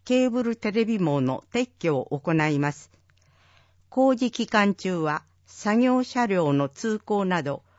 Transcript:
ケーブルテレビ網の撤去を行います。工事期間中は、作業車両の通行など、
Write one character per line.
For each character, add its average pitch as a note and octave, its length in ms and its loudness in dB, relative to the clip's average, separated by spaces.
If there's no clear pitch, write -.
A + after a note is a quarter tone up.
ケ B3+ 220 2
ー - 20 -6
ブ B3 120 -2
ル A3+ 140 -4
テ G#3+ 160 -6
レ A3 140 0
ビ A3 120 0
網 D3 220 0
の C3 320 -2
撤 A#3+ 160 -2
去 E3 160 0
を C3 120 -2
行 D3 260 -4
い D3+ 260 2
ま C#3+ 140 -2
す。 - 180 -18
工 C4 240 4
事 A#3+ 160 0
期 A3+ 160 -4
間 G3+ 280 2
中 F#3 220 -4
は、 D#3 260 -4
作 G#3+ 340 -2
業 B3+ 260 2
車 B3 200 -4
両 F3 300 2
の C#3 160 0
通 G#3+ 300 -4
行 G3+ 260 -2
な F3+ 160 0
ど、 C3+ 200 -8